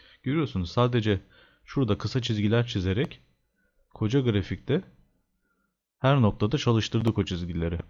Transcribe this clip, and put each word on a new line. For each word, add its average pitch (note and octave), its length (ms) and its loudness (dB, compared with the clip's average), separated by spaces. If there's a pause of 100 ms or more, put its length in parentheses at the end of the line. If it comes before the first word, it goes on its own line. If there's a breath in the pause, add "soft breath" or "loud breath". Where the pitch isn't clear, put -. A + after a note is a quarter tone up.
(220 loud breath)
Görüyorsunuz B2 480 -2
sadece A#2+ 500 2 (440 soft breath)
şurada A2 340 0
kısa A#2 240 -4
çizgiler A2+ 440 0
çizerek G2 540 -2 (760)
koca A2+ 260 0
grafikte A#2+ 640 -2 (1120)
Her C3+ 240 2
noktada G#2+ 360 2
çalıştırdık A2+ 600 0
o G2 60 0
çizgileri. E2+ 540 -4 (120)